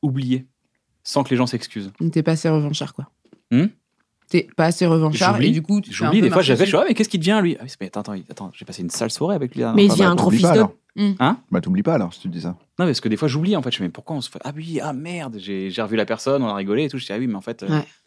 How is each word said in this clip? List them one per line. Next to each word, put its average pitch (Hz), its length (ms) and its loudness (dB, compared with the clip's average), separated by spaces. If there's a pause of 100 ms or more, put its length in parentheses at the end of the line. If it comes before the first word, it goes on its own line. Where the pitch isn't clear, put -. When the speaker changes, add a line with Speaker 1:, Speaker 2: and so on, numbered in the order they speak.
Speaker 1:
oublier 127 440 -2 (580)
sans 139 200 0
que 135 80 -6
les 131 60 4
gens 123 100 2
s'excusent. 104 520 -8
Speaker 2:
Donc 165 120 0
t'es 160 120 0
pas 165 100 2
assez 160 140 -2
revanchard, 151 460 -2
quoi. - 160 -14 (400)
Speaker 1:
Hmm ? 135 160 4 (640)
Speaker 2:
T'es 170 260 2
pas 160 100 2
assez 170 200 2
revanchard 165 480 4
Speaker 1:
J'oublie. - 140 2
Speaker 2:
et 233 40 6
du 190 100 0
coup, 202 200 0
tu - 120 -16
fais - 100 -4
un 156 40 2
Speaker 1:
J'oublie, 185 120 4
Speaker 2:
peu 185 60 6
Speaker 1:
des 226 40 4
fois, 170 80 2
Speaker 2:
marcher - 120 4
Speaker 1:
j'avais 135 160 4
Speaker 2:
dessus. 202 60 0
Speaker 1:
fait, - 60 2
ah, - 100 4
mais 254 60 2
qu'est-ce 220 160 0
qui 196 100 -2
devient, 196 220 2
lui ? 170 180 0
Ah - 40 -14
oui, 131 80 -14 (100)
mais 95 60 -8
attends, 104 140 -10
attends, 101 140 -10 (140)
attends, 95 240 -14
j'ai - 120 -20
passé 92 180 -14
une 87 80 -6
sale 113 200 -4
soirée 185 240 -2
avec 135 200 -6
lui. - 60 -4
la 117 120 0
Speaker 3:
Mais 208 140 8
Speaker 1:
dernière - 0 -
Speaker 3:
il - 0 -
Speaker 1:
fois. - 80 6
Speaker 3:
devient 196 80 6
Speaker 4:
Bah, 180 80 6
Speaker 3:
un 175 40 2
gros - 100 0
Speaker 4:
t'oublies 202 120 4
Speaker 3:
fils 180 100 6
Speaker 4:
pas, 165 60 6
Speaker 3:
de 220 60 8
Speaker 4:
alors. 214 140 4 (220)
Speaker 2:
Hmm. 202 240 2
Speaker 1:
Hein ? 165 180 2 (140)
Speaker 4:
Bah, 92 100 0
t'oublies 92 220 0
pas, 165 120 2
alors, 92 180 -2
si - 80 -20
tu - 80 -10
dis 85 120 -8
ça. 87 80 -6 (300)
Speaker 1:
Non, 180 60 2
parce 151 160 0
que 113 80 -2
des 107 80 0
fois, 156 100 -2
j'oublie, 165 280 0
en 147 80 0
fait. 127 80 -4
Je - 60 -2
fais, 98 60 -6
mais 87 60 -4
pourquoi - 260 -10
on 131 60 -6
se - 80 -10
fait, - 160 -18
ah 143 100 -8
oui, 156 260 -8
ah 147 120 -6
merde, 147 460 -10
j'ai, 95 320 -8
j'ai 113 100 -6
revu 107 160 -4
la 104 80 0
personne, 131 380 -2
on 113 40 -2
a 101 80 -6
rigolé 101 300 -2
et 139 40 -6
tout. 135 100 -10
Je 123 60 -12
dis, - 80 -12
ah 104 40 -6
oui, 127 100 -4
mais 107 80 -4
en 98 60 -8
fait, 113 220 -12
euh, 98 60 -6
Speaker 2:
Ouais. 151 140 0 (240)